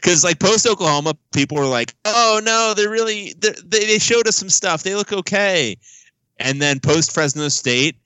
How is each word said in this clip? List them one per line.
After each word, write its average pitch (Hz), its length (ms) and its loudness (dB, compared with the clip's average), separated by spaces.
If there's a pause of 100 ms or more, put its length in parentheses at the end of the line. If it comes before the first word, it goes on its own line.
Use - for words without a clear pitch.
cause, 175 220 4
like, 170 140 0
post 220 280 2
Oklahoma, 156 500 0 (160)
people 139 240 -2
were 139 100 0
like, 120 280 -2 (100)
Oh 220 380 2
no, 226 320 0
they're 208 160 0
really, 214 480 -4
they're, 208 160 0 (100)
they, 208 220 0
they 214 120 2
showed 233 280 2
us 214 100 0
some 190 140 -4
stuff. 170 320 0
They 190 120 -4
look 202 180 -4
okay. 190 640 0 (640)
And 135 240 -4
then 143 180 0
post 151 320 2
Fresno 151 360 -2
State 135 580 0